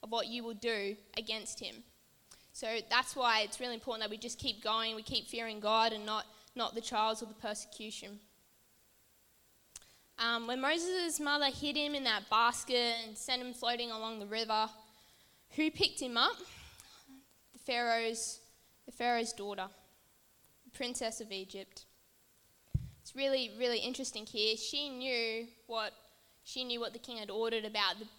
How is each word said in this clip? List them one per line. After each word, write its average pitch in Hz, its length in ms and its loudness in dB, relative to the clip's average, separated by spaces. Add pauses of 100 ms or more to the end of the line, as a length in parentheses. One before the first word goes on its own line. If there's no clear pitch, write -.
of 220 80 -6
what 233 160 0
you 233 160 -4
will 233 100 -6
do 214 420 0 (200)
against 220 420 -4
him. 220 240 -10 (680)
So 226 360 -2
that's 247 280 4
why 233 240 6
it's 208 180 -2
really 247 160 -2
important 226 280 -4
that 208 80 -2
we 214 80 -6
just 233 200 -8
keep 220 240 -4
going, 226 320 0
we 220 80 -8
keep 233 240 -2
fearing 226 320 -4
God 220 340 4
and 214 140 -6
not, 214 180 0 (300)
not 226 220 -2
the 233 40 -2
trials 220 420 2
or 226 40 -8
the 208 80 -14
persecution. 208 880 -8 (2000)
Um, 233 260 2
when 254 140 0
Moses' 339 600 2
mother 294 300 4
hid 285 260 -2
him 294 180 2
in 269 100 0
that 214 260 2
basket 233 760 4
and 220 120 -12
sent 254 260 -2
him 247 120 -6
floating 240 360 0
along 220 280 -4
the 202 80 -6
river, 220 420 2 (840)
who 311 200 2
picked - 300 0
him 247 160 -2
up? 302 220 4 (1120)
The - 80 -20
Pharaoh's, 233 800 0 (440)
the 254 60 -14
Pharaoh's 240 420 2
daughter, 196 360 -6 (960)
the 247 60 -20
princess 240 500 -4
of 220 100 -10
Egypt. 190 540 -10 (1160)
It's - 140 -18
really, 262 420 2
really 240 220 2
interesting 240 480 -4
here. 220 300 2
She 285 320 -4
knew 233 580 -2 (220)
what, 220 240 -2 (500)
she 254 220 -6
knew 240 160 -2
what 226 120 -4
the 233 60 -12
king 233 200 -10
had 208 120 -8
ordered 220 340 0
about 208 360 2
the 220 80 -10 (100)